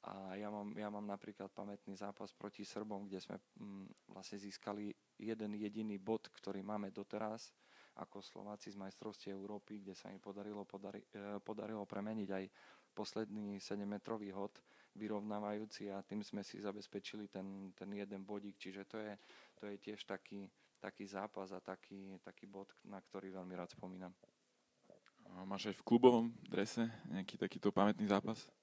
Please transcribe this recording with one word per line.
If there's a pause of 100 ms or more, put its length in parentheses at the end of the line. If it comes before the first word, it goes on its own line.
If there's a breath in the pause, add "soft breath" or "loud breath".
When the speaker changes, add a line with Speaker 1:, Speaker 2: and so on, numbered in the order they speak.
Speaker 1:
A
ja
mám,
ja
mám
napríklad
pamätný
zápas
proti
Srbom,
kde
sme, (160)
mm,
vlastne
získali (240)
jeden
jediný
bod,
ktorý
máme
doteraz (400 soft breath)
ako
Slováci
z
majstrovstiev
Európy,
kde
sa
mi
podarilo,
podari-,
eh,
podarilo
premeniť
aj (480 soft breath)
posledný
sedemmetrový
hod (340 soft breath)
vyrovnávajúci
a
tým
sme
si
zabezpečili
ten,
ten
jeden
bodík.
Čiže
to
je, (420 loud breath)
to
je
tiež
taký, (320 soft breath)
taký
zápas
a
taký,
taký
bod, (160)
na
ktorý
veľmi
rád
spomínam. (1200)
Speaker 2:
A
máš
aj
v
klubovom (180)
drese (160)
nejaký
takýto
pamätný
zápas? (120)